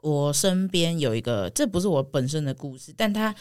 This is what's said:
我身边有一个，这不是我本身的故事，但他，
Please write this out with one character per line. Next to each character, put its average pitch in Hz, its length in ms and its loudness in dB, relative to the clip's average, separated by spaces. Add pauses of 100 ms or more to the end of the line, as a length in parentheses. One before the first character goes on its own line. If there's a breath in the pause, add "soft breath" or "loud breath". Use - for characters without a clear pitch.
我 147 320 0
身 185 340 2
边 170 320 2
有 131 160 2
一 117 60 0
个， 107 300 -2
这 285 160 0
不 190 120 -2
是 180 80 0
我 156 160 2
本 139 240 -2
身 151 160 -2
的 135 120 -4
故 135 240 -12
事， - 180 -20
但 220 160 2
他， 214 280 0